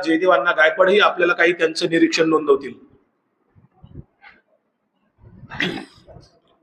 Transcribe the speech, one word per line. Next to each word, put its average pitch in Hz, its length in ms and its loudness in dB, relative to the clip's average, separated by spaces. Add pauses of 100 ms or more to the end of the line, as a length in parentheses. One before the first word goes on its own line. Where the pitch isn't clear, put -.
जयदेव 165 260 0
अण्णा 175 200 2
गायकवाडही 180 500 2
आपल्याला 175 340 2
काही 175 180 0
त्यांचं 170 380 -4
निरीक्षण 165 380 2
नोंदवतील. 143 440 0 (4000)